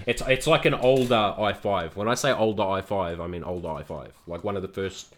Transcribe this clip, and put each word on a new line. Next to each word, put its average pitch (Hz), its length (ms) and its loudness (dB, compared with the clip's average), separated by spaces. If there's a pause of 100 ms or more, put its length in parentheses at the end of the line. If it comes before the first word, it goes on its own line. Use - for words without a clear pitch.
It's, - 200 -2
it's 131 200 2
like 151 180 4
an 147 100 2
older 120 600 4
i 104 160 2
five. 95 440 -2
When 104 120 -2
I 120 60 2
say 131 180 2
older 107 300 2
i 95 180 2
five, 90 400 -2
I 85 60 -6
mean 87 180 -6
older 87 260 -6
i 76 120 -6
five. 73 300 -12 (160)
Like, 85 160 -8
one 101 120 -2
of 92 60 -4
the 92 60 -6
first, - 500 -8